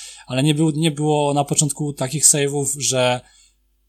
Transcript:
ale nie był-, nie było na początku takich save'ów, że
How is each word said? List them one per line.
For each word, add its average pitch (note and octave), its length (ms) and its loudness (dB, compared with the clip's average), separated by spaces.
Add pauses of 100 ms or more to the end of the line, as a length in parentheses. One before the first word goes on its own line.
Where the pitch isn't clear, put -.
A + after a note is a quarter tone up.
(280)
ale C3 160 -2
nie D3+ 120 4
był-, D#3+ 160 2
nie D#3 200 0
było D3 420 0
na C#3+ 100 2
początku D3 500 0
takich C3+ 320 -2
save'ów, C#3+ 400 2 (120)
że B2 440 0 (680)